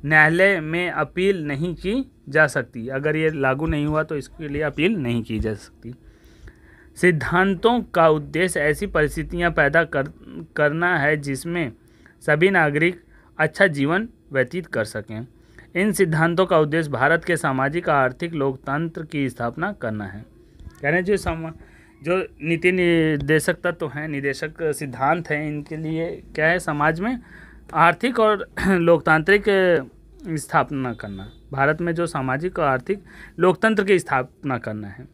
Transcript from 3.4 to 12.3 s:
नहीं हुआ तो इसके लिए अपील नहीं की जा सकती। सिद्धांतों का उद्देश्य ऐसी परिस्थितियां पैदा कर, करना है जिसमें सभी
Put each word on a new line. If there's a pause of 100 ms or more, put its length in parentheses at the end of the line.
नहीं
हुआ
तो
इसके
लिए
अपील
नहीं
की
जा
सकती। (1000)
सिद्धांतों
का
उद्देश्य
ऐसी
परिस्थितियां
पैदा
कर, (520)
करना
है
जिसमें (480)
सभी